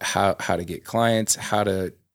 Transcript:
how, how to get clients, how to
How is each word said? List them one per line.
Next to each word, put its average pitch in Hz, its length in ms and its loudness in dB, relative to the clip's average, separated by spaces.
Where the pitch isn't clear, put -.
how, 95 380 2
how - 160 -2
to 85 80 -2
get 85 220 -10
clients, 113 500 2
how - 280 0
to 95 300 0